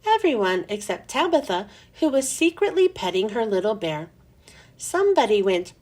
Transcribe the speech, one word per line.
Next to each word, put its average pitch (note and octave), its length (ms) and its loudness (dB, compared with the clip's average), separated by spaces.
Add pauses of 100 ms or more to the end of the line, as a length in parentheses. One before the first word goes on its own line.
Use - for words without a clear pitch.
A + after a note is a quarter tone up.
Everyone B3 640 0
except G#3 400 -8
Tabitha, C4+ 600 0 (320)
who D#4+ 80 2
was C4+ 200 0
secretly F4 600 0
petting F#3 420 -2
her A3+ 160 -2
little G3+ 280 0
bear. E3 360 -6 (680)
Somebody E4+ 680 2
went, F#3 400 0